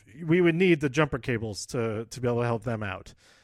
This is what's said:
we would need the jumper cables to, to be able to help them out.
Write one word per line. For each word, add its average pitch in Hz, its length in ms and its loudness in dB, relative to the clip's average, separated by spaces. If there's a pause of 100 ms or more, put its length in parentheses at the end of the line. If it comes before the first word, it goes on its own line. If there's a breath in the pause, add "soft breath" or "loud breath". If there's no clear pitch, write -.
(240)
we 170 160 4
would 170 140 6
need 170 260 4
the 147 80 2
jumper 143 300 0
cables 113 480 -4
to, 113 400 -4
to - 140 -14
be 120 80 -2
able 120 120 0
to 120 60 0
help 117 180 -2
them 113 180 -4
out. 92 320 -10 (300 soft breath)